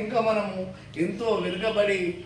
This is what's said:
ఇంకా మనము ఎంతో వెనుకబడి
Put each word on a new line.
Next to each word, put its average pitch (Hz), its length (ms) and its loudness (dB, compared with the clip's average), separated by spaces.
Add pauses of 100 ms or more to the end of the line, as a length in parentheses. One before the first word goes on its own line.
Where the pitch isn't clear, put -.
ఇంకా 220 160 0 (100)
మనము 202 300 0 (460)
ఎంతో 202 240 -2 (160)
వెనుకబడి 196 560 2 (260)